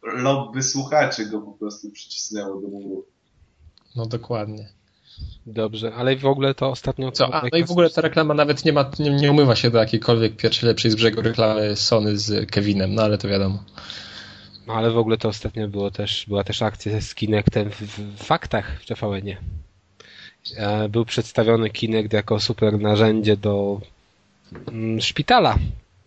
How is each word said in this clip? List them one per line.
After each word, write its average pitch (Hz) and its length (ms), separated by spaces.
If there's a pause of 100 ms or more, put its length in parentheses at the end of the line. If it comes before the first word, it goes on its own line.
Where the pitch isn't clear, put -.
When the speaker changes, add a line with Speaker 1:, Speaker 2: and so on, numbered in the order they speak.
Speaker 1:
lobby 131 600
słuchaczy 131 600
go 104 160
po - 100
prostu 104 400
przycisnęło 98 720
do 101 60
muru. 98 380 (880)
Speaker 2:
No 117 100
dokładnie. 107 640 (760)
Speaker 3:
Dobrze, 110 500
ale 127 200
w 135 100
ogóle 135 280
to 135 160
ostatnio 131 420
Speaker 2:
Co? 131 220
A, 160 180
no 165 60
i 170 60
w 170 80
ogóle 175 180
ta - 120
reklama 156 320
nawet 147 320
nie 156 80
ma, 139 260
nie, 147 100
nie 143 220
umywa 143 240
się 120 160
do 117 80
jakiejkolwiek 110 560
pierwszej 113 320
lepszej 110 240
z 107 40
brzegu 110 260
reklamy 107 540
Sony 107 420
z 104 340
Kevinem, 101 440
no 110 80
ale 104 140
to 98 100
wiadomo. 98 360 (1040)
Speaker 3:
No 113 60
ale 113 180
w 113 60
ogóle 110 200
to 110 120
ostatnio 107 380
było 101 240
też, - 360
była 101 160
też 101 180
akcja 107 400
z - 140
Kinectem 104 560
w, 101 100
w, 104 180 (180)
w 104 60
faktach - 580
w - 40
T 117 100
V - 120
N-ie. 98 300 (1200)
E, 107 320
był 113 160
przedstawiony 113 640
Kinect 110 440
jako 104 260
super 107 400
narzędzie 107 580
do, 101 440 (840)
mm, 113 340
szpitala. 175 540 (520)